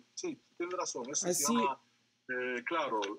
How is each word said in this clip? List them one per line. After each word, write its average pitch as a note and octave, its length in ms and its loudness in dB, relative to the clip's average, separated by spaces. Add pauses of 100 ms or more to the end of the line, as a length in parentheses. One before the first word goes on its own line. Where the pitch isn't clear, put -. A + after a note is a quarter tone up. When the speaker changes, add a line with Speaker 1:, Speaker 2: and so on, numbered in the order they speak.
(140)
Speaker 1:
sí, - 260 -4 (160)
tiene F#3 200 -4
razón, - 340 -2
eso E3+ 160 0
se F3 60 4
Speaker 2:
Así F3 100 2 (120)
Speaker 1:
llama, A3+ 260 2 (480)
eh, B2+ 360 0
claro, C#3 360 2 (180)